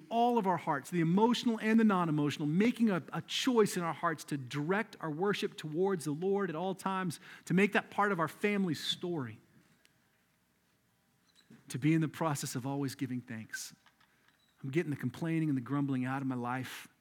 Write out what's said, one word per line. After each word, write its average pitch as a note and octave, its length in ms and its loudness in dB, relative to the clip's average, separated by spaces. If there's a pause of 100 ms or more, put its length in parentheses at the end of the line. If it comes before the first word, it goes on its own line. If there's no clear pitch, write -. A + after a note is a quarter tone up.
all A#3+ 280 2
of G3 80 2
our F3+ 120 2
hearts, C#3+ 340 -4
the F3 100 0
emotional A3 580 4
and A3 200 4
the A3+ 40 6
non-emotional, D#3 640 2
making A3 440 2
a, E3 100 0 (100)
a D#3+ 120 -6
choice - 520 2
in F3+ 60 -2
our D#3+ 140 -2
hearts E3 300 -2
to D3 120 -4
direct D3 640 -4
our D#3+ 80 -6
worship F#3+ 480 -2
towards D#3+ 480 -2
the D3+ 60 -2
Lord F#3+ 400 0
at D3+ 40 -4
all F#3 200 -2
times, F#3 440 -2 (260)
to E3 100 2
make G3 180 6
that - 160 2
part G3+ 220 2
of F3 80 0
our D#3 80 2
family G3 480 0
story, C#3 640 -6 (2250)
to C3 100 -4
be D3+ 140 4
in D#3+ 80 4
the D#3 60 0
process D3 480 -2
of B2+ 120 -4
always C#3 280 -4
giving B2 260 -6
thanks. - 520 -12 (880)
I'm C#3 80 -8
getting D3+ 220 0
the C3 60 -4
complaining D#3+ 520 -2
and C3+ 80 0
the B2 40 -4
grumbling C3+ 440 -2
out C3+ 160 -4
of C3 60 -4
my B2+ 80 -2
life, B2 520 -6 (140)